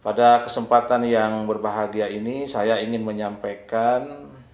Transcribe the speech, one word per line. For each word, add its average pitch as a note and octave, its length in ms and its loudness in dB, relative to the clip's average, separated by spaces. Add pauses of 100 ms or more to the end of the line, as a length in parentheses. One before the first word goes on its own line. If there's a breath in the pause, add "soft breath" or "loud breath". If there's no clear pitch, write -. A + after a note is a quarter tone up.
Pada A#2+ 400 6
kesempatan A#2+ 640 0
yang A2 400 0
berbahagia G#2+ 640 -2
ini, A#2+ 400 -6
saya A2 320 0
ingin A2+ 240 -4
menyampaikan A2+ 1300 -4 (220)